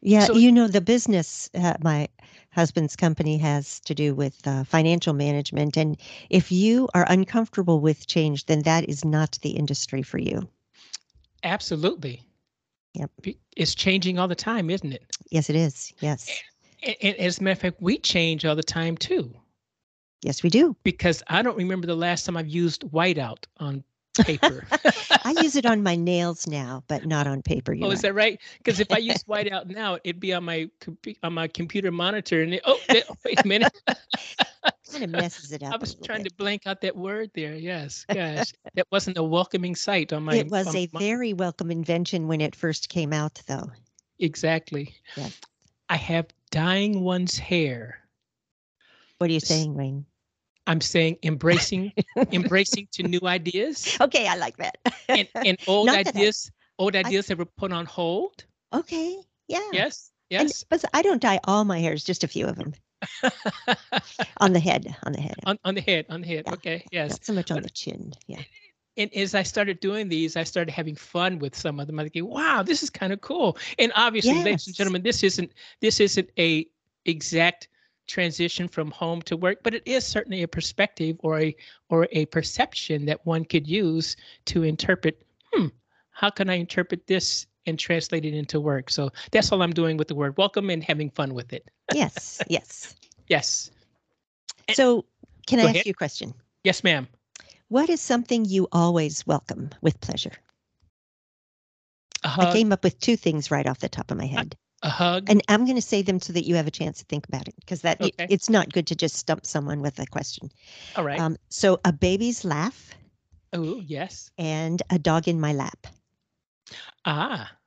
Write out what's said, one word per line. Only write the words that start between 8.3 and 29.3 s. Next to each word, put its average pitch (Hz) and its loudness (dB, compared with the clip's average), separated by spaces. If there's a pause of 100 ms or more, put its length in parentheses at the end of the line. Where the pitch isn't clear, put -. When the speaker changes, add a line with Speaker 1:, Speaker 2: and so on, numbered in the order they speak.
Speaker 1:
then 156 2
that 160 4
is 147 -4
not 156 2
the 147 -4
industry 135 -2
for - -8
you. - -4 (960)
Speaker 2:
Absolutely. 165 -4 (760)
Speaker 1:
Yep. 143 -8 (100)
Speaker 2:
Be-, - -10 (180)
it's - -2
changing 185 0
all 185 0
the 175 -2
time, 208 -4
isn't 180 -4
it? - -12 (260)
Speaker 1:
Yes, 160 0
it 151 2
is. 156 0
Yes. 147 -4 (540)
Speaker 2:
And, 226 -4
and, 202 2
and 185 -2
as 180 -2
a 190 -2
matter 190 2
of 180 -4
fact, 180 -4
we 196 2
change 165 0
all 151 2
the 156 -2
time, 165 -4
too. 196 -2 (880)
Speaker 1:
Yes, - -4
we 175 6
do. 254 6
Speaker 2:
Because 175 0
I 175 2
don't 240 0
remember 185 -2
the 170 -2
last 170 -2
time 180 -4
I've 160 -6
used 165 0 (100)
whiteout 151 0 (120)
on 139 -6 (360)
paper. 160 4 (300)
<laughs> - 2
Speaker 1:
I 247 0
use 320 2
it 262 2
on 220 4
my 180 2
nails 175 0
now, 131 -6
but 151 -4
not 151 2
on 139 -2
paper. 143 -2
You're - -2
Speaker 2:
Oh, 196 2
is 196 0
Speaker 1:
right. 196 -4
Speaker 2:
that 196 2
right? 214 2 (240)
'Cause 208 2
if 208 2
I 208 4
use 226 -2
Speaker 1:
<laughs> - -20
Speaker 2:
whiteout 208 -4